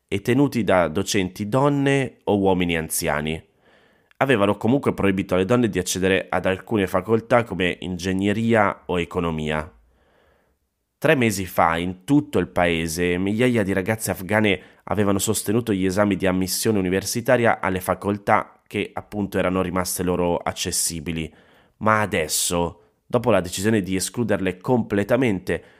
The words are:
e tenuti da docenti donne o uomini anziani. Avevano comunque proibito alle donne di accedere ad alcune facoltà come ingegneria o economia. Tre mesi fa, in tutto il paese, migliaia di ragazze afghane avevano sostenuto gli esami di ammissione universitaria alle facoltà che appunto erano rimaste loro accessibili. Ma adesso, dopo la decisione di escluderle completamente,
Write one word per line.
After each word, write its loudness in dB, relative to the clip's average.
e -2
tenuti 2
da 4
docenti -4
donne 0
o 2
uomini 2
anziani. -2
Avevano 2
comunque 2
proibito 0
alle 2
donne 2
di -2
accedere 0
ad -2
alcune 0
facoltà 0
come -2
ingegneria 0
o -2
economia. -4
Tre 2
mesi 2
fa, 2
in -4
tutto 2
il 0
paese, 0
migliaia 0
di -2
ragazze -2
afghane 0
avevano 0
sostenuto -2
gli 0
esami 2
di -2
ammissione 0
universitaria 0
alle -2
facoltà -2
che -6
appunto -6
erano 0
rimaste -4
loro 0
accessibili. -6
Ma 2
adesso, -2
dopo 0
la 4
decisione 0
di -2
escluderle -2
completamente, 0